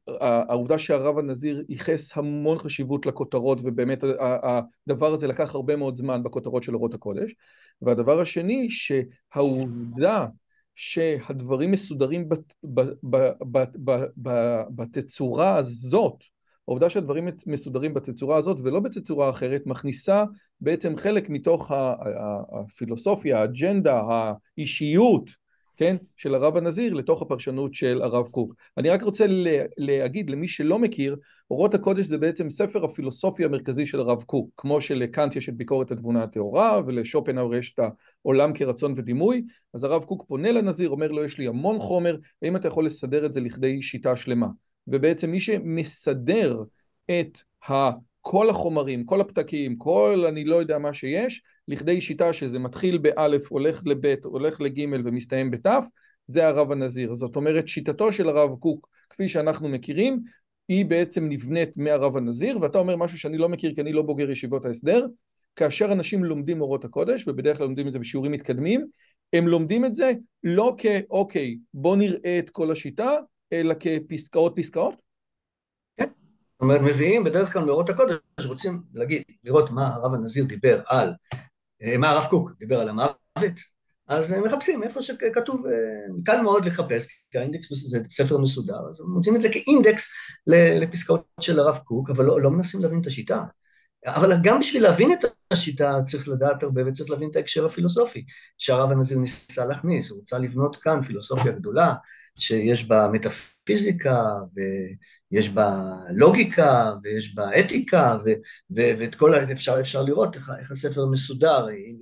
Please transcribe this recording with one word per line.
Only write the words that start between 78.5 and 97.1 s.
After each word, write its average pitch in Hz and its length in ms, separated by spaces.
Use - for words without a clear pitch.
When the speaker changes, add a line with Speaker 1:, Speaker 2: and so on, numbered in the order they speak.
Speaker 2:
להגיד, 123 300
לראות 123 280
מה 131 160
הרב 123 260
הנזיר 113 320
דיבר 107 420
על, 143 260
אה, 117 140
מה 147 120
הרב 151 200
קוק 175 300
דיבר 117 200
על 107 100
המוות, 147 720
אז, 160 260
אה, 196 80
מחפשים 269 420
איפה 240 180
שכתוב, 254 640
אה, - 40
קל 240 160
מאוד 202 240
לחפש, 135 420
כי 127 60
האינדקס 147 340
מס-, 135 180
זה 113 100
ספר 139 280
מסודר, 117 520
אז - 120
מוצאים 180 340
את 220 60
זה 220 80
כאינדקס 220 640
ל-, 165 320
לפסקאות 165 460
של 160 200
הרב 147 180
קוק, 131 320
אבל 131 160
לא, 151 160
לא 139 100
מנסים 180 300
להבין 170 200
את 170 60
השיטה. 110 360
אבל 175 380
גם 226 160
בשביל 262 240
להבין 214 280
את 349 140
השיטה 143 520
צריך 135 240
לדעת 139 360
הרבה, 131 240
וצריך 135 220
להבין 151 200